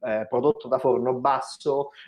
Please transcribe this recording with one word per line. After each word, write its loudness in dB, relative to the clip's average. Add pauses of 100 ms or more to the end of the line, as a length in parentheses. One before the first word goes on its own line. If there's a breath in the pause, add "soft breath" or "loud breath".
eh, -2
prodotto 0
da 2
forno 2
basso, -2 (180 loud breath)